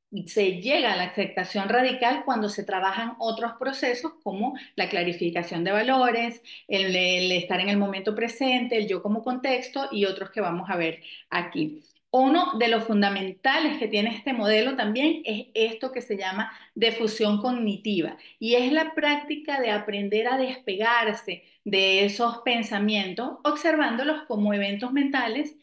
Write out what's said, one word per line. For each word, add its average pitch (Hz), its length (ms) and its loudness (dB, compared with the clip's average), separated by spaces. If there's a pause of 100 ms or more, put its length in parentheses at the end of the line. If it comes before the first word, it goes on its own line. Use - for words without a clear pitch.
(240)
Se 185 380 2
llega 254 320 2
a - 20 0
la 175 80 -2
aceptación 196 640 -4
radical 254 560 2
cuando 220 240 0
se 202 160 -6
trabajan 196 540 -2
otros 220 420 -4
procesos 269 520 -2 (100)
como 214 320 -4 (200)
la 185 140 0
clarificación 175 720 -2
de 190 100 0
valores, 233 720 2 (240)
el, 190 300 0
el 185 340 2
estar 185 300 0
en 190 80 0
el 202 80 2
momento 196 380 0
presente, 233 640 0
el 208 100 -2
yo 185 140 -2
como 214 200 0
contexto 254 720 -2
y 202 140 2
otros 190 240 -6
que 220 100 -4
vamos 175 300 -4
a 185 60 0
ver 165 260 -2 (260)
aquí. - 540 -4 (300)
Uno 269 460 4
de 233 80 4
los 226 160 2
fundamentales 202 960 2
que 226 80 -2
tiene 214 300 0
este - 160 -4
modelo 220 420 2
también 254 500 0
es 220 300 -6
esto 226 380 0
que 254 80 -6
se 214 160 -6
llama 190 340 -4 (240)
defusión 214 640 2
cognitiva, 214 760 -2 (240)
y 226 160 2
es 247 160 2
la 320 240 0
práctica 294 640 -2
de 233 100 0
aprender 208 560 -2
a 254 100 0
despegarse 220 1080 -2 (180)
de 190 420 4
esos 226 340 0
pensamientos, 214 1040 -2
observándolos 302 840 0
como 208 260 0
eventos 202 400 -2
mentales 269 680 0